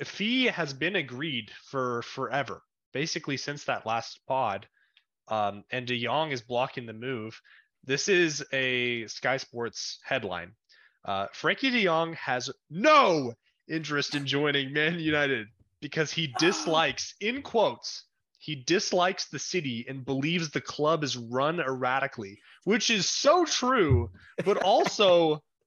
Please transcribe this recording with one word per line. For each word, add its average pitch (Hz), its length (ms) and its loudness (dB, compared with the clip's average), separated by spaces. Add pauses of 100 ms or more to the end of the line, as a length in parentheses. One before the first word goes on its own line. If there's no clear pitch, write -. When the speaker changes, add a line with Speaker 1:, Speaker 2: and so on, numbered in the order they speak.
Speaker 1:
a - 40 -6
fee 240 420 0
has 165 260 -2
been 165 240 -2
agreed 127 540 -6 (200)
for 123 320 -2
forever, 123 600 -6 (300)
basically 151 440 -4
since 147 280 -8
that 113 220 -4
last 113 400 -4
pod. 110 400 -2 (640)
Um, 101 420 -2
and 127 160 -6
De 120 160 -2
Jong 143 300 0
is 123 100 -4
blocking 123 440 -4
the 113 60 -12
move. 110 480 -8 (440)
This 139 240 -2
is 165 440 2
a 123 540 0
Sky 127 300 -2
Sports - 680 -8
headline. 95 480 -4 (520)
Uh, 98 280 -2
Frankie 196 380 0
De 240 140 2
Jong 165 300 2
has 131 360 -4 (180)
no 190 640 4 (360)
interest 147 480 -2
in 143 100 -2
joining 139 460 0
Man 156 260 2
United 147 480 2 (340)
because 147 300 -2
he 156 240 -4
Speaker 2:
<gasps> - 40 -4
Speaker 1:
dislikes, 160 840 2
in 240 220 -4
quotes, - 640 0 (320)
he - 160 -8
dislikes 180 720 0
the 147 100 -10
city 131 480 -4
and 135 180 -10
believes 147 460 -2
the - 120 -2
club 151 420 0
is 127 120 -2
run 131 440 -2
erratically, 127 800 -2 (240)
which 214 240 2
is 208 180 2
so 339 380 4
true, 175 640 2 (360)
but 202 100 4
Speaker 2:
<laughs> - 60 0
Speaker 1:
also 180 800 6 (240)